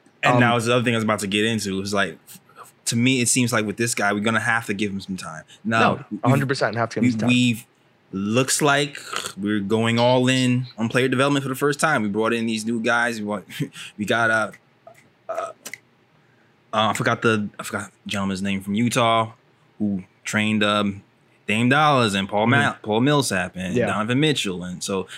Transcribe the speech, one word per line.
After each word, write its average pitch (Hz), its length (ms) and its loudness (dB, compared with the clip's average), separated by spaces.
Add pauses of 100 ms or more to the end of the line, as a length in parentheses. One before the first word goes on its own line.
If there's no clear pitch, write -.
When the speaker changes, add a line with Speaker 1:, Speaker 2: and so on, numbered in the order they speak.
(240)
Speaker 1:
And 123 120 4
Speaker 2:
Um, 123 60 4
Speaker 1:
that 120 140 4
was 113 100 0
the 120 80 2
other 123 100 2
thing 117 120 2
I - 20 0
was 110 60 0
about 107 160 0
to 104 80 -4
get 104 180 2
into. 101 320 -2
It 95 40 -2
was 101 120 -6
like, 98 240 -2 (100)
f-, - 120 -20 (460)
to 120 100 -2
me, 127 260 4
it 113 60 0
seems 120 260 2
like 107 120 0
with 98 120 -4
this 117 160 -2
guy, 101 200 0
we're 104 80 0
gonna 113 180 2
have 117 280 0
to 107 60 -4
give 101 180 -4
him 95 100 -6
some 92 160 -8
time. 80 260 -14 (200)
Now, 113 460 0
Speaker 2:
No, - 140 -8
a 123 60 4
hundred 139 180 2
percent 123 300 -2
have 117 140 -2
to - 40 -14
give 110 80 0
him - 20 4
Speaker 1:
we've, 127 60 4
Speaker 2:
some 113 80 -4
time. 113 100 0
Speaker 1:
we've, 123 360 2 (500)
looks 113 460 0
like 143 340 2 (460)
we're 104 180 0
going 110 380 2
all 127 300 4
in 127 400 2 (100)
on 113 100 -2
player 127 200 2
development 139 340 2
for 131 80 -6
the 131 60 -6
first 143 240 -2
time. 147 240 2
We 104 60 -2
brought 110 220 0
in 117 140 -2
these 110 180 -2
new 117 160 -4
guys. 117 400 0
We 104 60 -8
want, 104 220 -6 (240)
<laughs> - 260 -18
we 104 80 -4
got, 113 240 2
uh, 110 220 0 (760)
uh, 90 60 -8
uh, 87 180 -8 (1200)
I 107 220 0
forgot 120 300 0
the, 107 260 2 (100)
I - 40 -14
forgot 104 280 -8 (120)
the 202 60 -14
gentleman's 98 340 -4
name 98 180 -2
from 101 140 -4
Utah 113 560 2 (480)
who 101 240 -2 (200)
trained, 107 400 0
um, 101 380 0 (460)
Dame 113 220 2
Dollars 139 440 4
and 95 160 -2
Paul 104 180 0
Ma-, 135 260 2
Speaker 2:
Mm-hmm. - 120 -16
Speaker 1:
Paul 107 160 0
Millsap 117 560 0
and 92 180 -6
Speaker 2:
Yeah. 117 120 0
Speaker 1:
Donovan 107 320 -2
Mitchell, 104 440 -2
and 90 200 -10
so 98 240 -4 (100)